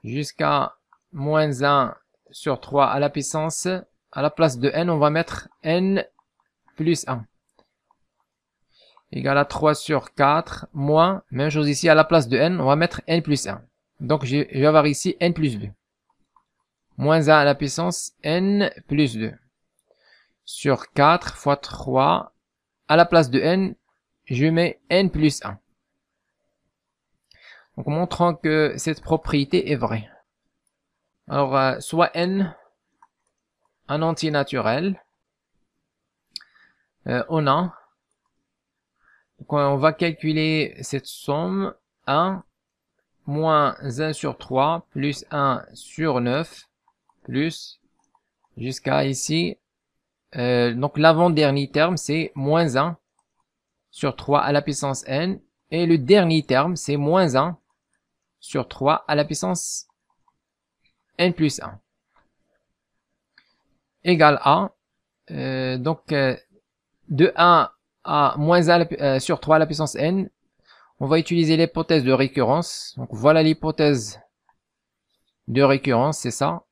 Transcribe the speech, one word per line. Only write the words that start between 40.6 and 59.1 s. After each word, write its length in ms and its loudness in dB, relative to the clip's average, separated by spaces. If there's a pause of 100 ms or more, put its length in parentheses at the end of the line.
cette 240 -8
somme, 680 -6 (320)
un, 380 -2 (840)
moins 500 0 (240)
un 140 -4
sur 240 -8
trois, 520 -2
plus 400 -6
un 440 -2
sur 480 -4
neuf, 440 -6 (580)
plus, 540 -6 (800)
jusqu'à 480 -2
ici, 540 -4 (800)
euh, 360 0
donc 240 -4
l'avant-dernier 760 2
terme, 280 0
c'est 360 -4
moins 420 0
un 200 -2 (920)
sur 260 -6
trois 240 0
à 120 -2
la 100 2
puissance 440 -6
n, 360 -6 (280)
et 140 -2
le 140 4
dernier 440 4
terme, 320 2
c'est 220 -4
moins 400 2
un 220 0 (840)
sur 260 -6
trois 420 -2
à 60 0